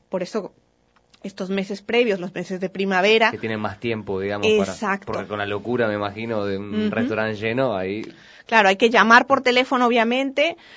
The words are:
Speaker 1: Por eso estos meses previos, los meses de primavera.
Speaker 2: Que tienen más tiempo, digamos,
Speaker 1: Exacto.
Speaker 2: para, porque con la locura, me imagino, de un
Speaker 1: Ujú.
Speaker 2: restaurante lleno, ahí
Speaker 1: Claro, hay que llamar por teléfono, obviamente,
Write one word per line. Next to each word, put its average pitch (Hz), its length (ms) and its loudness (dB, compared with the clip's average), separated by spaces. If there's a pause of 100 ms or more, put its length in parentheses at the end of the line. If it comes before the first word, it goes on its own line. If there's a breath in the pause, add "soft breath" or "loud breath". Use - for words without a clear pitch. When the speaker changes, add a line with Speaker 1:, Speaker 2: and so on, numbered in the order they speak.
(100)
Speaker 1:
Por 185 140 -4
eso 185 300 -8 (680)
estos 190 300 -10
meses 196 320 -4
previos, 233 360 2
los 180 140 -8
meses 180 260 -8
de 190 100 -4
primavera. 196 600 2
Speaker 2:
Que 226 80 -4
tienen 110 220 -4
más 104 200 -6
tiempo, 101 400 -4
digamos, 101 280 -2
Speaker 1:
Exacto. 202 580 0
Speaker 2:
para, - 140 -6
porque 95 100 -10
con 104 80 -4
la 104 80 -2
locura, 110 420 -2
me 107 60 -2
imagino, 104 520 -4
de 98 120 -4
un 147 300 -4
Speaker 1:
Ujú. 104 80 -4
Speaker 2:
restaurante 110 440 -2
lleno, 113 380 -2
ahí 95 340 -6 (360 loud breath)
Speaker 1:
Claro, 214 220 6
hay 196 80 2
que 226 120 4
llamar 226 380 8
por 269 140 2
teléfono, 247 440 2
obviamente, 262 720 0 (200 loud breath)